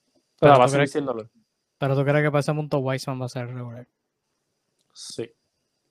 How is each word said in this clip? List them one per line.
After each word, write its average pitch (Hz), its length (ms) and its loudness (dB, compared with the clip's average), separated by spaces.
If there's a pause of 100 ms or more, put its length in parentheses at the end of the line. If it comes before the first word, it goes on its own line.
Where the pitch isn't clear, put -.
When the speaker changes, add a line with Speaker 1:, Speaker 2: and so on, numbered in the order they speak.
(400)
Speaker 1:
Pero 151 120 8
Speaker 2:
Pero 135 80 8
va 123 60 8
a - 20 4
Speaker 1:
tú - 40 0
Speaker 2:
seguir 139 80 0
Speaker 1:
crees, 143 120 0
Speaker 2:
siendo 139 220 -4
Looney. 110 180 -12 (520)
Speaker 1:
pero 135 140 0
tú 143 60 2
crees 147 200 2
que 151 80 0
para 147 80 0
ese 151 140 -2
punto 151 260 -4
Wiseman 131 420 -6
va 127 40 -8
a 120 40 -8
ser 123 240 -10
regular. 123 320 -14 (1080)
Speaker 2:
Sí. - 360 -14 (600)